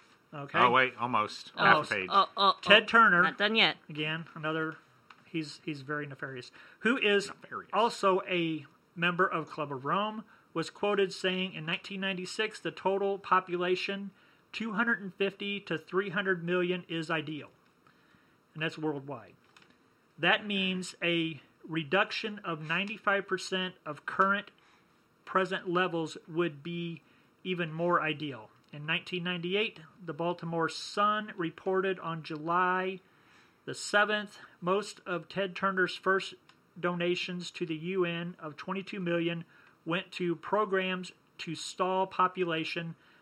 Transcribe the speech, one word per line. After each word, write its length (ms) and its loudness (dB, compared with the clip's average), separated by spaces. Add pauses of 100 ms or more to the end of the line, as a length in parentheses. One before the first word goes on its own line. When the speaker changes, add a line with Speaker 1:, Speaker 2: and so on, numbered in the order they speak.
(340)
Speaker 1:
Okay. 260 -6
Speaker 2:
Oh, 120 8
wait, 280 6
almost. 580 -2
Speaker 1:
Oh. 60 2
Speaker 2:
Half 280 6
a 40 -2
page. 140 -4
Speaker 3:
Oh, 160 6 (100)
oh, 140 4
oh. 120 4
Speaker 1:
Ted 260 8
Turner. 360 8
Speaker 3:
Not 140 0
done 180 2
yet. 220 4 (120)
Speaker 1:
Again, 360 -6 (100)
another, 400 -4 (500)
he's, 400 -8
he's 160 -8
very 260 -6
nefarious. 440 -12 (280)
Who 180 2
is 300 4 (160)
Speaker 2:
Nefarious. 300 -12
Speaker 1:
also 560 4
a 360 -2 (320)
member 300 2
of 220 -4
Club 220 -6
of 140 -6
Rome, 380 -2 (300)
was 160 -4
quoted 440 2
saying 400 -2
in 120 -10
nineteen 360 -6
ninety-six 580 -4
the 120 -4
total 460 0
population, 920 0 (420)
two 200 -6
hundred 280 0
and 140 -10
fifty 460 -2
to 160 -4
three 340 -2
hundred 340 0
million, 420 0
is 240 -4
ideal. 380 -4 (1040)
And 100 -8
that's 140 -2
worldwide. 560 -6 (840)
That 300 2
means 560 -2
a 380 0 (260)
reduction 800 0
of 160 -6
ninety-five 680 -2
percent 480 -2 (100)
of 200 -10
current 460 2 (760)
present 440 0
levels 480 0 (100)
would 360 -2
be 380 -8 (420)
even 300 -4
more 280 2
ideal. 480 -4 (220)
In 140 -12
nineteen 400 -2
ninety-eight, 540 -2 (260)
the 80 -6
Baltimore 560 0
Sun 640 0
reported 640 0
on 240 -6
July 800 0 (640)
the 100 -8
seventh, 640 0 (240)
most 440 0
of 220 -4
Ted 260 -4
Turner's 420 0
first 400 0 (440)
donations 720 -2
to 140 -6
the 100 -4
U 300 -2
N 340 -4
of 160 -10
twenty-two 460 -6
million 420 0 (420)
went 280 -2
to 220 0
programs 760 0 (280)
to 160 -8
stall 520 0
population. 880 -2 (260)